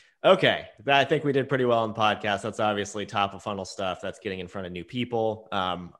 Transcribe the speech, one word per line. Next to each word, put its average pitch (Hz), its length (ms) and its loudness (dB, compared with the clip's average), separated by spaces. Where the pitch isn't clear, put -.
okay. 139 440 6
That, 139 160 4
I 135 60 4
think 151 180 0
we 143 80 0
did 131 180 0
pretty 131 160 2
well 117 140 4
on 110 140 0
the 113 60 -4
podcast. 104 440 2
That's 110 160 -6
obviously 104 460 -2
top 101 280 -2
of 95 100 -14
funnel 98 220 -6
stuff. 92 360 -6
That's 95 180 -10
getting 95 200 -6
in 90 80 -10
front 95 200 -10
of 90 60 -10
new 87 100 -10
people. 113 680 -4
Um, 90 480 -4